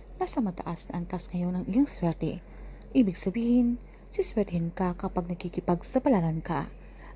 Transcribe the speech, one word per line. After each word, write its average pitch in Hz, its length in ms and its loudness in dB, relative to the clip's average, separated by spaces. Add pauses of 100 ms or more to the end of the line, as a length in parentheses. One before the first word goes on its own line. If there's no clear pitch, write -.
(200)
nasa 359 200 4
mataas 175 480 -4
na 170 160 -6
antas 175 280 -4
ngayon 180 280 -2
ang - 80 -4
iyong 254 200 2
swerte. 165 520 -2 (560)
Ibig 202 240 4
sabihin, 240 600 2 (320)
siswertehin 175 600 2
ka 180 240 -2
kapag 185 360 -4
nakikipagsapalaran 175 1080 2
ka. 156 320 -4 (440)